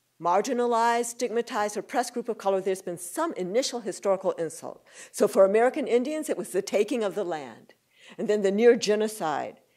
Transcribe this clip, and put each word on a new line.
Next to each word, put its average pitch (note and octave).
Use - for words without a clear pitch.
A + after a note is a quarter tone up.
marginalized, A#3
stigmatized, A#3
oppressed A#3+
group A#3+
of G#3+
color, F#3+
there's F#3+
been F3
some E4
initial G#3+
historical F#3+
insult. -
So G#3+
for G3
American A#3+
Indians, C#4+
it -
was -
the F3+
taking G#3+
of F3
the G3+
land, D3
and E3+
then G#3
the F#3+
near A#3
genocide, F#3